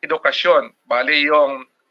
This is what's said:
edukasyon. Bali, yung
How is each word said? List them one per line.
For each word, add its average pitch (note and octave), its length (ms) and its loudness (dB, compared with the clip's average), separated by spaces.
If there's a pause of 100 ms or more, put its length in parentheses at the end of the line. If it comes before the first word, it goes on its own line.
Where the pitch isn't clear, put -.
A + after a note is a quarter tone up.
edukasyon. D#3 720 0 (160)
Bali, D3 380 0
yung C#3 340 0 (280)